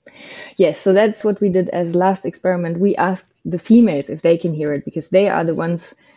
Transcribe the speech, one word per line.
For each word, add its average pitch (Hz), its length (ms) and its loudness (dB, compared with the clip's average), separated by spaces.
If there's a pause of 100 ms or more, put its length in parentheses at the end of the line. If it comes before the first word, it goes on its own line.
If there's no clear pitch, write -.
(580)
Yes, 160 220 2
so 190 140 2
that's 214 300 2
what 208 160 -2
we 202 100 2
did 180 200 0
as 170 240 -4
last 185 320 0
experiment. 170 540 -4
We 196 160 2
asked - 500 -4
the 165 140 -6
females 220 500 2
if 156 140 -10
they 170 140 4
can 165 160 -4
hear 147 200 -4
it, 143 100 -6
because - 260 -10
they 196 200 2
are 165 140 -2
the 165 100 -2
ones 165 400 -6 (240)